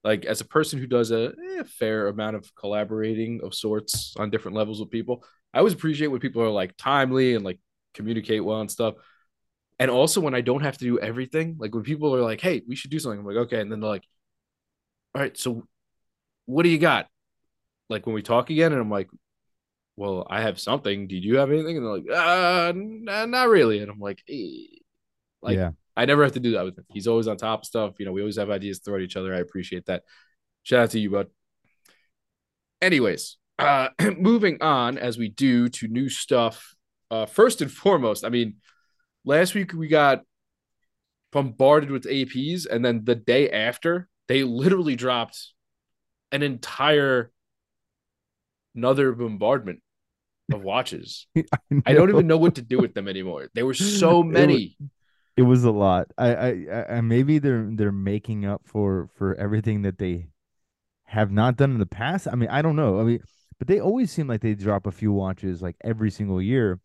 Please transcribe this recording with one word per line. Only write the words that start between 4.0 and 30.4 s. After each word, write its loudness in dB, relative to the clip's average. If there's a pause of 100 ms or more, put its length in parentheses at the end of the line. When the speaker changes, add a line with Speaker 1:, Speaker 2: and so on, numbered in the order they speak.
Speaker 1:
on -6
different -6
levels -4
with -10
people, -6 (280)
I 0
always 4
appreciate -2
when -4
people -4
are, 2
like, -4
timely 2
and, -2
like, -8 (340)
communicate -4
well -4
and -8
stuff. -4 (800)
And 0
also 2
when -2
I 0
don't 0
have -4
to -10
do 0
everything, -6
like, -10
when -4
people -2
are 2
like, -2
"Hey, -2
we -10
should -12
do -4
something," -8
I'm -12
like, -8 (120)
"Okay." -4
And -6
then -8
they're -4
like, -8 (1040)
"All -4
right, -4
so -8 (800)
what 0
do 6
you 4
got?" 2 (800)
Like, -8
when -4
we -4
talk 0
again, 2
and 0
I'm -2
like, -2 (880)
"Well, -6
I -2
have -4
something. -4
Do -8
you 2
have 2
anything?" -2
And -4
they're -4
like, -8
"Uh, 2
n-, -8 (280)
not 2
really." 6
And -10
I'm -16
like, -10
"Eh." -12 (640)
Like, -2
Speaker 2:
Yeah. -2 (260)
Speaker 1:
I 2
never 4
have 2
to -6
do 0
that -2
with -8
him. -20
He's -6
always 2
on -4
top -4
of -20
stuff. -4
You -8
know, -8
we -4
always -4
have -4
ideas -6
to -20
throw -6
at -4
each -8
other. -6
I -2
appreciate -8
that. -6 (600)